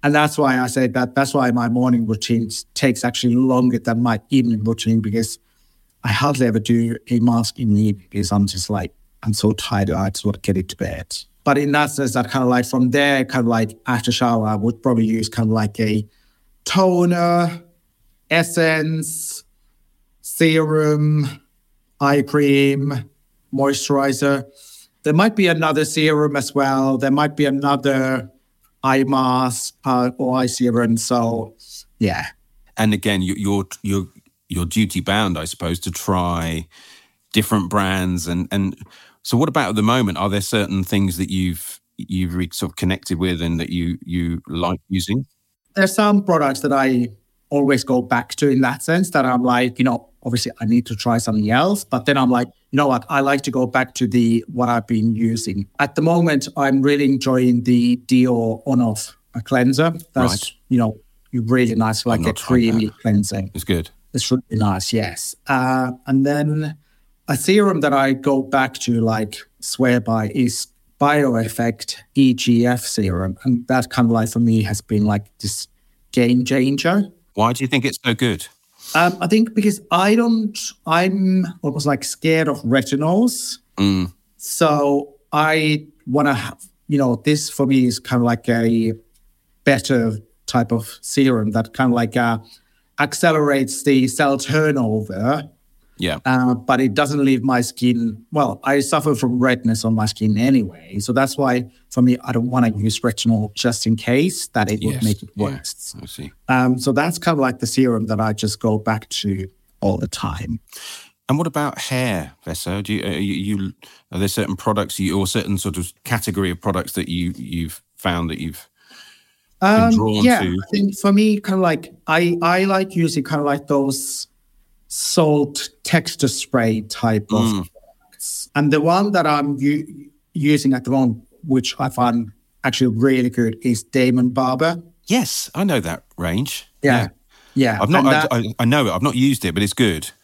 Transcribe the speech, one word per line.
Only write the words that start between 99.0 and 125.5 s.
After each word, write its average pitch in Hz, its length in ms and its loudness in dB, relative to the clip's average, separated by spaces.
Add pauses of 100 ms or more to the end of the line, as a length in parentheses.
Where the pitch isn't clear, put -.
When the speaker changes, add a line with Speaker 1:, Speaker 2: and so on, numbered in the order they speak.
Speaker 1:
from 127 260 0
redness 123 460 0
on 113 80 2
my 110 140 0
skin 107 300 0
anyway. 113 600 0
So 110 140 -4
that's 135 240 0
why, 127 320 0 (220)
for 127 100 0
me, 123 220 4
I - 80 -8
don't 117 180 -2
wanna 120 260 2
use 104 260 -2
retinol 110 520 0
just - 320 -4
in 113 100 2
case 135 520 -2
that 110 240 -2
it 107 120 -4
would - 120 -2
Speaker 2:
Yes. 123 80 -4
Speaker 1:
make 104 180 0
it - 140 -18
Speaker 2:
Yeah. 104 80 -2
Speaker 1:
worse. - 580 -10
Speaker 2:
I - 60 -16
see. - 240 -14 (160)
Speaker 1:
Um, 127 320 2
so 131 120 0
that's 160 280 0
kind 170 160 0
of, 147 40 -2
like, 127 200 -2
the 120 80 -4
serum 117 400 0
that 107 120 -2
I 110 140 0
just 104 260 -4
go 107 200 0
back 110 300 -6
to 95 380 -6 (320)
all 95 180 0
the - 100 -6
time. - 520 -8 (720)
Speaker 2:
And 135 80 2
what 170 100 0
about 147 300 -4
hair, 113 560 -4 (120)
Vesa? 87 360 -6
Do 101 120 -6
you, 104 120 -4
uh, 101 40 -4
you, 95 240 -2 (240)
you, 95 160 -6 (380)
are 90 80 -8
there 98 80 0
certain 98 280 -2
products 104 440 -4
you, 95 200 0
or 95 80 0
certain 101 320 -2
sort 90 180 -6
of 87 160 -8 (100)
category 101 460 -2
of 85 100 -6
products - 340 -4
that 92 160 -6
you, 87 280 -2
you've 80 440 -8 (140)
found 85 360 -4
that - 80 -10
you've 80 280 -10 (920)
been 190 80 4 (140)
Speaker 1:
Um, 226 120 4
Speaker 2:
drawn 214 300 2
Speaker 1:
yeah, 247 160 6
Speaker 2:
to? 196 100 0
Speaker 1:
I 92 200 -2
think 202 260 0
for 202 160 2
me, 208 260 4
kind 196 160 -4
of, 190 60 2
like, 165 320 -2 (140)
I, 170 340 2
I 180 240 2
like 190 300 0
using 160 280 0
kind 147 160 -4
of, 147 60 -2
like, 143 220 -2
those 139 600 -2 (640)
salt 147 760 0 (140)